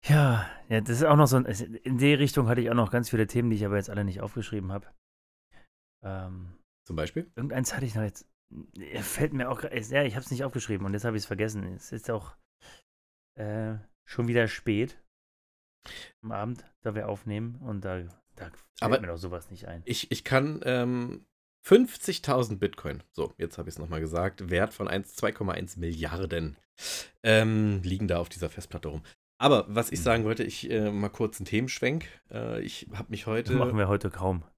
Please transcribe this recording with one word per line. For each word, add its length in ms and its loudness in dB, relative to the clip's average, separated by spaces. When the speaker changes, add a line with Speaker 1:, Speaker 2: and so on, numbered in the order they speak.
Speaker 1:
Ja, 440 6
ja, 120 4
das 180 0
ist 60 4
auch 120 8
noch 100 10
so 100 6
ein, 100 6
es, 140 -2
in 380 -4
die 160 8
Richtung 340 4
hatte 120 4
ich 100 2
auch 40 2
noch 160 4
ganz 200 0
viele 160 4
Themen, 240 2
die 60 2
ich 100 0
aber 100 2
jetzt 140 0
alle 140 -2
nicht 160 -4
aufgeschrieben 520 -6
hab. 220 -10
Ähm, 500 -10
Speaker 2:
Zum 100 -6
Beispiel? 400 -4
Speaker 1:
irgendeins 380 -2
hatte 100 -4
ich 100 -6
noch 80 0
jetzt, 240 -6
äh, 240 -8
fällt 300 0
mir 180 -2
auch 100 -4
gra-, 320 -6
ja, 120 4
ich 120 -2
hab's 140 -8
nicht 140 -4
aufgeschrieben 420 -4
und 80 -2
jetzt 100 -4
hab 100 0
ich's 120 -4
vergessen. 380 -4
Es 180 -16
ist 180 -8
auch, 260 -6
äh, 360 -4
schon 200 -2
wieder 200 4
spät 500 0
am 100 -8
Abend, 320 -6
da 120 -2
wir 140 -4
aufnehmen 480 -6
und 280 -8
da, 160 -4
da 80 -14
fällt 100 -16
Speaker 2:
Aber 200 4
Speaker 1:
mir 80 -6
doch 100 -6
sowas 320 -10
nicht 160 -16
ein. 180 -12
Speaker 2:
ich, 260 -4
ich 140 -4
kann, 400 2
ähm, 640 -2
fünfzigtausend 960 4
Bitcoin, 420 -4
so, 240 -4
jetzt 220 -6
hab 80 -8
ich's 120 -12
noch 100 -8
mal 120 -4
gesagt, 480 -2
Wert 240 2
von 160 -6
eins, 280 -4
zwei 160 0
Komma 200 -4
eins 240 -8
Milliarden, 800 -4
ähm, 580 4
liegen 260 -2
da 100 2
auf 120 -2
dieser 180 -6
Festplatte 400 -10
rum. 140 -8
Aber 280 6
was 240 -2
ich 80 -2
Speaker 1:
Mhm. 40 -4
Speaker 2:
sagen 200 4
wollte, 180 0
ich, 260 -6
äh, 220 2
mal 200 0
kurz 280 -4
einen 80 -8
Themenschwenk. 600 0
Äh, 320 -6
ich 320 -10
hab 160 -8
mich 160 -8
heute 260 -2
Speaker 1:
Machen 260 2
wir 80 4
heute 240 2
kaum. 320 -2